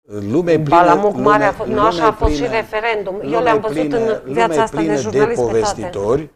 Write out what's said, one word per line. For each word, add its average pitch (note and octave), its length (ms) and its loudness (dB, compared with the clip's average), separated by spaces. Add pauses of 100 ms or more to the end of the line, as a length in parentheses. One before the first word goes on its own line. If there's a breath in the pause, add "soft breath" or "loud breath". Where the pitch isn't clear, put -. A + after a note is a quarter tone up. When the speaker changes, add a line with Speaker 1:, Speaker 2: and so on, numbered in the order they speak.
Speaker 1:
Lume B2 560 -2
Speaker 2:
Ba, D#3 60 0
Speaker 1:
plină, E3+ 200 6
Speaker 2:
la F3 120 6
Muc G#3 200 0
Mare G#3 220 2
Speaker 1:
lume, G#3 80 2
Speaker 2:
a G3+ 60 2
fost, G#3+ 180 -8
nu, G#3+ 100 -2
așa A3 160 2
Speaker 1:
lume A3+ 120 0
Speaker 2:
a G#3+ 40 4
fost A#3 220 0
și D4 60 -2
Speaker 1:
plină, C#4+ 140 -4
Speaker 2:
referendum. G#3+ 600 -4
Eu G3+ 80 -8
Speaker 1:
lume C4 200 -2
Speaker 2:
le-am A3+ 180 2
văzut G#3+ 160 -4
Speaker 1:
plină, G#3 220 -2
Speaker 2:
în G#3+ 360 -4
viața A3+ 140 0
Speaker 1:
lume D#3 140 0
Speaker 2:
asta - 160 -2
de - 60 -2
Speaker 1:
plină G#2 100 0
de - 80 -2
Speaker 2:
jurnalist C3 280 0
pe - 60 -2
toate. A2+ 240 0
Speaker 1:
povestitori G#2+ 760 -2